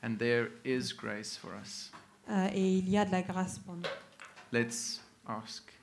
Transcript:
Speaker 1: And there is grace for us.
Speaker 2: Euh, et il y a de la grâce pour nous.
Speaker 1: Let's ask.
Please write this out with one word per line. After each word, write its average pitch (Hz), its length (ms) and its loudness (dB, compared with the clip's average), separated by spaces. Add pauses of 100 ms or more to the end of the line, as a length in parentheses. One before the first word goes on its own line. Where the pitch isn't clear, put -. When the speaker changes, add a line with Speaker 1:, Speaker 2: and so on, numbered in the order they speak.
Speaker 1:
And 113 140 0
there 120 320 4 (140)
is 127 300 0
grace 107 440 -6
for 87 140 -12 (100)
us. - 300 -12 (380)
Speaker 2:
Euh, 190 240 4
et 190 240 6
il 185 120 2
y 202 80 6
a 208 80 6
de 190 60 0
la 185 100 4
grâce 185 380 -2
pour 180 160 -12
nous. 175 80 -8 (680)
Speaker 1:
Let's - 500 0 (260)
ask. 113 360 -8 (200)